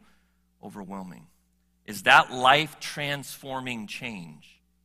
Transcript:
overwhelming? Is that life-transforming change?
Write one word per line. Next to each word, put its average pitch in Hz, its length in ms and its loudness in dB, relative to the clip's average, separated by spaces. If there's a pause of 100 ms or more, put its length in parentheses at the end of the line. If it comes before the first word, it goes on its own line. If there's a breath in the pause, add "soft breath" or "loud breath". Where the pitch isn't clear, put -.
(600 soft breath)
overwhelming? 95 640 -16 (600)
Is 101 160 -12
that 135 300 8
life-transforming 131 1500 -2
change? 87 720 -14 (240)